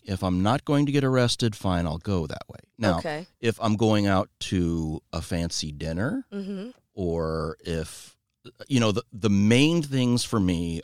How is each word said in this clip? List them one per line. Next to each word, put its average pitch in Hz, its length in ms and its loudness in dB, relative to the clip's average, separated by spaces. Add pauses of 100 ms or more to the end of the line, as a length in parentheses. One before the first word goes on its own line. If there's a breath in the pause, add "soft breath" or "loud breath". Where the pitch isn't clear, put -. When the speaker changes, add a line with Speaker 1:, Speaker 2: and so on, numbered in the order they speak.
Speaker 1:
If 98 200 -4
I'm 90 180 2
not 117 220 2
going 143 220 2
to 143 60 0
get 135 120 2
arrested, 123 500 2
fine, 87 320 0
I'll 80 120 -4
go 90 280 -2
that - 220 -10
way. - 100 -18 (180)
Now, 95 220 0
Speaker 2:
Okay. 156 280 -6 (140)
Speaker 1:
if 113 220 0
I'm 107 140 2
going 104 320 4
out 98 220 2 (200)
to 82 500 0 (120)
a 85 100 -6
fancy 85 480 -4
dinner 85 640 -6
Speaker 2:
Mm-hmm. 202 380 -10 (240)
Speaker 1:
or 80 640 -4
if, - 560 -8 (500)
you 123 140 2
know, 110 100 4
the, 101 220 -2
the 107 180 -2
main 120 520 4
things 127 420 0
for 113 160 0
me 85 440 0